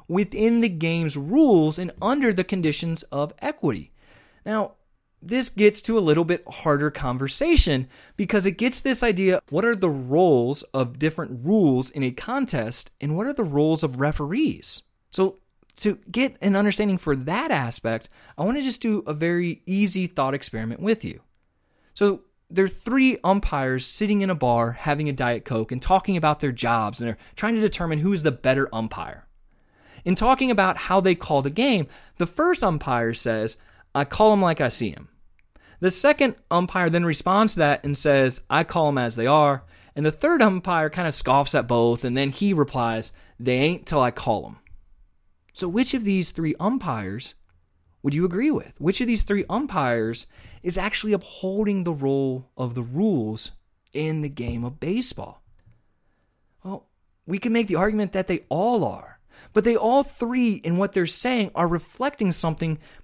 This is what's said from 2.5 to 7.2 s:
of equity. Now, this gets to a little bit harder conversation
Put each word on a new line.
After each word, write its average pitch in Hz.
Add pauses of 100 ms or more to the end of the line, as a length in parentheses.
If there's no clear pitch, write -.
of 143
equity. 139 (520)
Now, 214 (500)
this 233
gets 208
to 226
a -
little 165
bit 170
harder 147
conversation 135 (300)